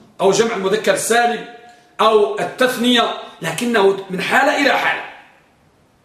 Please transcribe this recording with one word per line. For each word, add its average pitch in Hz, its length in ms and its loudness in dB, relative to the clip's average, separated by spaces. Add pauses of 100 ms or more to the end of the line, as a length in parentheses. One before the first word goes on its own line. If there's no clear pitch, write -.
(220)
أو 196 100 4
جمع 220 240 0
المذكر 196 380 0
السالم 233 520 0 (560)
أو 214 380 2
التثنية، 247 720 0 (280)
لكنه 196 680 0
من 180 120 -6
حالة 277 400 0
إلى 262 160 2
حالة، - 260 -4 (1000)